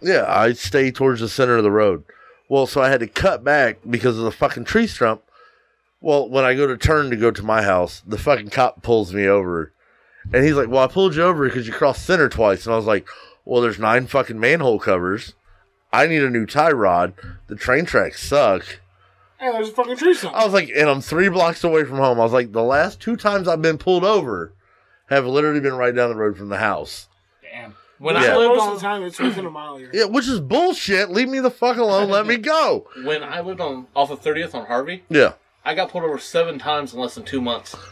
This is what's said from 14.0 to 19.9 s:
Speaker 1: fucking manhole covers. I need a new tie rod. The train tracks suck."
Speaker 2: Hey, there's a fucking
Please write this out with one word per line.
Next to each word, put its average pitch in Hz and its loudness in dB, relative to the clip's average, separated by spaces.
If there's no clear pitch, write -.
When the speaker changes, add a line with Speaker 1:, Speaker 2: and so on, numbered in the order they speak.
Speaker 1:
fucking 120 -2
manhole 127 2
covers. 95 -2
I 135 4
need 160 2
a 135 0
new 117 -2
tie 156 2
rod. 90 2
The 110 -14
train 131 0
tracks - -2
suck." 113 0
Speaker 2:
Hey, 262 -4
there's 220 -4
a - -14
fucking 247 -2